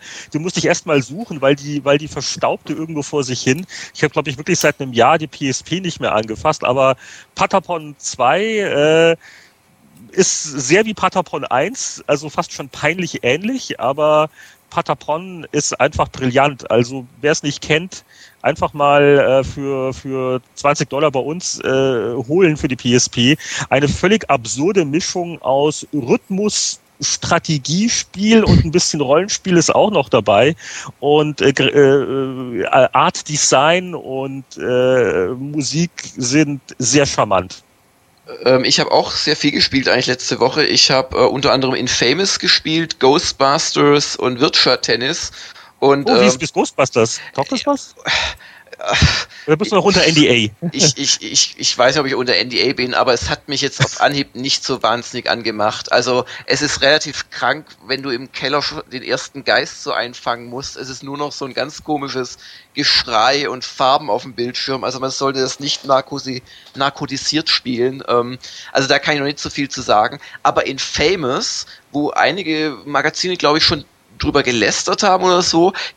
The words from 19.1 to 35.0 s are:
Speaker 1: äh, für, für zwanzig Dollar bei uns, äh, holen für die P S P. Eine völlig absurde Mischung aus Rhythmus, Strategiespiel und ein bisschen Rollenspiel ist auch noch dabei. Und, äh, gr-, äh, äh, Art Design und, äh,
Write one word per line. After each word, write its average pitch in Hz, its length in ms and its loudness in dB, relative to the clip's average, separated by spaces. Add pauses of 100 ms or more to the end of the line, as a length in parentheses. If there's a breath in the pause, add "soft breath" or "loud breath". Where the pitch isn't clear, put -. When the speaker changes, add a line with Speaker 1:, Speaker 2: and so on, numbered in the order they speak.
Speaker 1:
äh, 131 240 4
für, 135 500 -6
für 131 480 -4 (140)
zwanzig 147 340 0
Dollar 147 220 2
bei 131 80 0
uns, 151 400 -6
äh, 127 540 0 (140)
holen 160 300 4
für 156 100 -2
die 127 80 -4
P 120 200 0
S 120 120 4
P. 123 300 2 (320 loud breath)
Eine 139 180 4
völlig 185 440 2
absurde 135 540 0
Mischung 170 560 -4
aus 143 520 0
Rhythmus, 196 840 -2 (200)
Strategiespiel 185 1400 0
und - 220 6
ein 160 60 -4
bisschen 170 300 0
Rollenspiel 170 560 2
ist - 160 4
auch 180 180 4
noch 156 180 0
dabei. 117 460 4 (440 loud breath)
Und, 147 420 2
äh, 139 120 4
gr-, 135 200 0
äh, 131 880 2
äh, 131 320 4
Art 151 360 0
Design 160 640 2
und, 135 520 -8 (120)
äh, 120 720 2